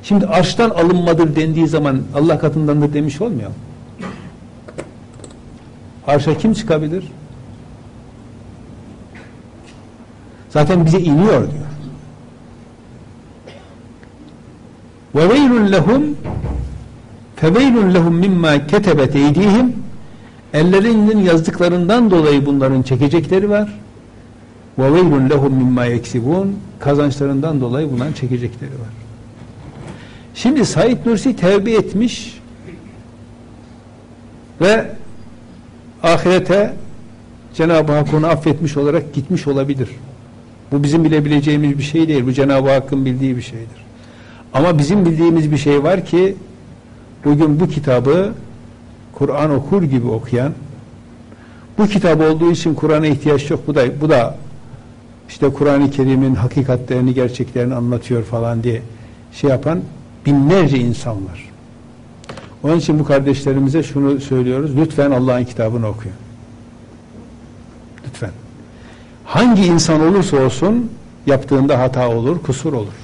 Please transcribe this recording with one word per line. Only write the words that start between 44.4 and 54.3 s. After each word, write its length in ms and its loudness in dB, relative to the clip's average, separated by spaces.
Ama 260 2
bizim 280 2
bildiğimiz 460 2
bir 60 0
şey 240 2
var 240 0
ki 300 2
bugün 360 2
bu 80 2
kitabı 640 0
Kur'an 320 0
okur 320 0
gibi 240 0
okuyan, 460 -2
bu 80 4
kitap 340 2
olduğu 320 2
için 220 -2
Kur'an'a 320 0
ihtiyaç 440 0
yok, 160 -2
bu 80 -4
da, 260 0
bu 100 0
da 260 2